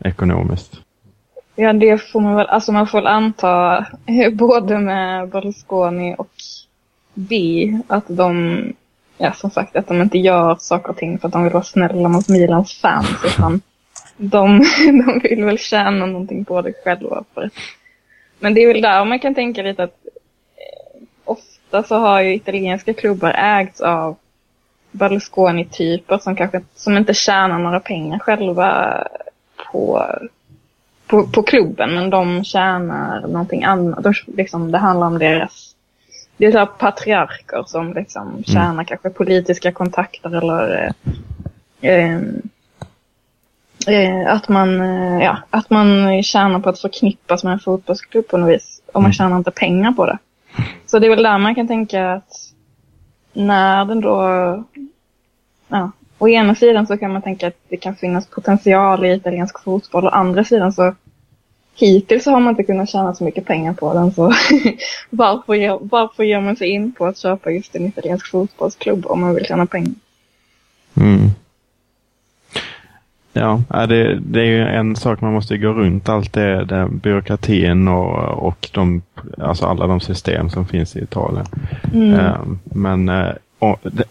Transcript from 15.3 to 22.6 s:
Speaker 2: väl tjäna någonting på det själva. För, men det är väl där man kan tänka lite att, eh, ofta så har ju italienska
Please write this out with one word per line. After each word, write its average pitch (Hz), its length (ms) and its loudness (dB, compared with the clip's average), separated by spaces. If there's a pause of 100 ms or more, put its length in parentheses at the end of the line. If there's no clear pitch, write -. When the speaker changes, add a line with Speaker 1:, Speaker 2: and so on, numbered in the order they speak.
Speaker 2:
väl 208 140 0
tjäna 202 480 0
någonting 190 380 -8
på 180 180 -4
det - 100 -6 (120)
själva. - 400 -6 (100)
För, - 160 -8 (920)
men 208 120 2
det 220 60 6
är 233 120 8
väl 220 100 0
där 202 220 4
man 240 140 -2
kan 277 160 -2
tänka 240 280 -4
lite 196 200 -4
att, 180 80 -4 (140)
eh, - 1000 -20 (220)
ofta - 580 -6
så 220 160 0
har 202 220 4
ju 190 140 2
italienska 196 600 -4